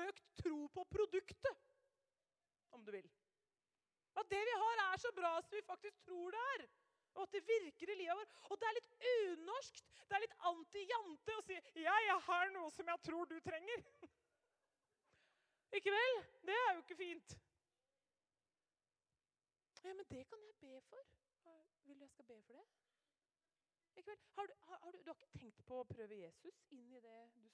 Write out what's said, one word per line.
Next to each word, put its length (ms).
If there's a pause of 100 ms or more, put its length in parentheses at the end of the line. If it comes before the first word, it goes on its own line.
økt 180 (160)
tro 180 (140)
på 200
produktet, 680 (1160)
om 80
du 100
vil. 140 (1080)
At 160
det 160
vi 160
har 240
er 160
så 140
bra 260
som 140
vi 100
faktisk 400
tror 280
det 80 (120)
er. 120 (480)
Og 80
at 100
det 140
virker 440
i 80
livet 200
vårt. 140 (180)
Og 100
det 80
er 80
litt 140 (240)
unorskt, 720 (240)
det 80
er 80
litt 120 (140)
anti-jante 880
å 80
si, 100 (220)
«Jeg 500
har 260
noe 200
som 160
jeg 160
tror 240
du 120
trenger.» 420 (180)
<laughs> 80 (1700)
Ikke 120
vel? 300 (260)
Det 80
er 180
jo 120
ikke 140
fint. 380 (2500)
«Ja, 80
men 180
det 200
kan 160
jeg 160
be 260
for.» 180 (800)
«Vil 140
du 80
jeg 80
skal 140
be 180
for 120
det?» 80 (1300)
Ikke 160
vel? 100 (160)
Har 100
du, 80 (140)
har, 160
har 80
du, 100
du 80
har 80
ikke 200
tenkt 300
på 120
å 60
prøve 320
Jesus 440 (120)
inn 200
i 80
det 160 (160)
du 200